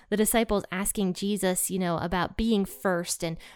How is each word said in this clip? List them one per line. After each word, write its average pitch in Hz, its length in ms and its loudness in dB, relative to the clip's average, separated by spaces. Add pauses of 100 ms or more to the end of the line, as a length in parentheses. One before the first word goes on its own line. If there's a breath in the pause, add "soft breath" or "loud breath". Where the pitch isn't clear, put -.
the 214 80 2
disciples 214 540 2
asking 190 420 0
Jesus, 190 560 0
you 185 80 -2
know, 175 200 0
about 175 400 -2
being 220 280 2
first - 580 -2
and 165 140 -4 (180 loud breath)